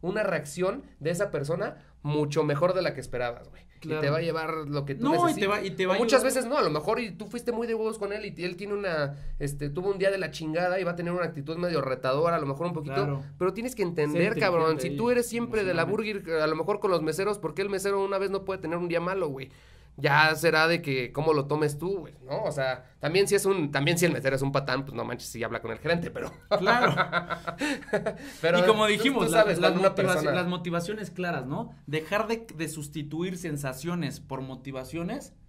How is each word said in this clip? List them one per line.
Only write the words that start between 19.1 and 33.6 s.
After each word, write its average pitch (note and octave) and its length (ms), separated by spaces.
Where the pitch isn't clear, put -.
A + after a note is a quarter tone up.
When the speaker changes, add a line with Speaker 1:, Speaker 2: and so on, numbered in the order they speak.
Speaker 1:
güey? C3+ 200
Ya D3 400
será D#3 340
de E3+ 120
que C3 300
cómo D3 220
lo C#3+ 140
tomes D3 300
tú, F#3 220
güey, D3+ 140
¿no? D3+ 180
O F3 80
sea, C3 340
también F3+ 300
si G3 60
es G3 100
un, F3+ 260
también C#3+ 260
si F3 80
el E3 80
mesero C3 220
es C3+ 60
un C#3 120
patán, C3+ 300
pues C3 100
no A#2 120
manches, A#2 240
sí A2+ 140
habla A2+ 180
con A2+ 100
el A2 80
gerente, E3+ 320
pero - 200
Speaker 2:
Claro. G#3 460
Speaker 1:
<laughs> E3+ 640
pero E3+ 180
Speaker 2:
Y F3+ 40
como G#3+ 220
Speaker 1:
tú, G#3 60
Speaker 2:
dijimos, A3+ 360
Speaker 1:
tú - 40
Speaker 2:
la, A3 100
Speaker 1:
sabes, F#3+ 180
Speaker 2:
las F3+ 120
Speaker 1:
cuando F3 100
una F#3+ 80
Speaker 2:
motiva-, F#3+ 240
Speaker 1:
persona F3+ 220
Speaker 2:
las F3+ 120
motivaciones F3 640
claras, E3+ 340
¿no? F#3+ 260
Dejar D#3+ 400
de, A3+ 180
de D#3 140
sustituir D#3 680
sensaciones D3+ 840